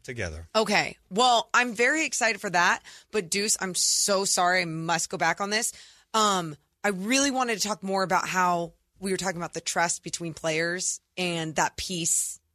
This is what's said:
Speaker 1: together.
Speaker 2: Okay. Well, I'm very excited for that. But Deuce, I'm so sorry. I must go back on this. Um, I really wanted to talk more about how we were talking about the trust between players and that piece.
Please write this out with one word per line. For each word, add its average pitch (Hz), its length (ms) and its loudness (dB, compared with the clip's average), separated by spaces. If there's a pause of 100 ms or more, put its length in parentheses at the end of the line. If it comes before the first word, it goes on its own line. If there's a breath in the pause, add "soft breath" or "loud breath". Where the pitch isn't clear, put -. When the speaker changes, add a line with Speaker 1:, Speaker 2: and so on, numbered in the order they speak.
Speaker 1:
together. 85 500 -6
Speaker 2:
Okay. 208 420 2 (140)
Well, 240 420 2
I'm 240 220 2
very 269 320 2
excited 220 340 -2
for 208 100 -6
that. 180 320 2 (280 loud breath)
But 185 200 -4
Deuce, 202 300 0
I'm 185 140 -4
so - 500 0
sorry. 180 380 2
I - 40 0
must 165 440 -2
go 190 60 -6
back 165 240 0
on 202 100 -2
this. 220 220 -2 (400 loud breath)
Um, 190 420 2 (300)
I 202 60 4
really 240 420 0
wanted 240 280 -2
to 214 60 0
talk 208 160 -4
more 190 220 0
about 180 240 2
how 175 460 2 (260)
we 190 100 -4
were 185 60 0
talking 175 220 -2
about 170 160 -8
the 165 60 -6
trust 170 440 0
between 165 300 -8
players 170 680 -2 (160)
and 165 400 -2
that 170 200 2
piece. - 640 -2 (160)